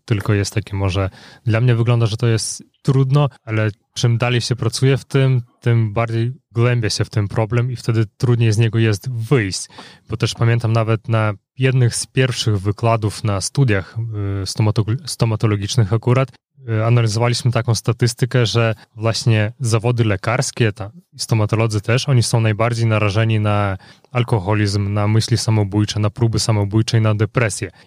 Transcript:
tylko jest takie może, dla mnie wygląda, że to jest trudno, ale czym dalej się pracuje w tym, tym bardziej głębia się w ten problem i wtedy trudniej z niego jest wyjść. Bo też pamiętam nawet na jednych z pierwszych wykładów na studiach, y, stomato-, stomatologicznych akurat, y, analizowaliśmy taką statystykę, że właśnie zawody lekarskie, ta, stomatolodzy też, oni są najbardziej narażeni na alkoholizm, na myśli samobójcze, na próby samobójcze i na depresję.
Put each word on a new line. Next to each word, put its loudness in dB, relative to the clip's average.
tylko -2
jest -2
takie -6
może, -2
dla 2
mnie 4
wygląda, 2
że -4
to -2
jest -2
trudno, 2
ale -2
czym 2
dalej 0
się -2
pracuje 0
w -12
tym, 2
tym 0
bardziej -2
głębia 0
się -2
w -10
ten -2
problem -2
i -6
wtedy 0
trudniej 2
z 0
niego 2
jest 0
wyjść. -2
Bo -6
też -2
pamiętam 0
nawet 0
na 0
jednych 2
z -8
pierwszych 0
wykładów -2
na -2
studiach, 0
y, -6
stomato-, 0
stomatologicznych 0
akurat, 0
y, 0
analizowaliśmy 2
taką 0
statystykę, 0
że 0
właśnie 0
zawody 0
lekarskie, -2
ta, -12
stomatolodzy 0
też, -2
oni 4
są 0
najbardziej 0
narażeni 2
na 0
alkoholizm, 0
na 0
myśli 2
samobójcze, 0
na 0
próby 0
samobójcze 0
i 4
na 2
depresję. -2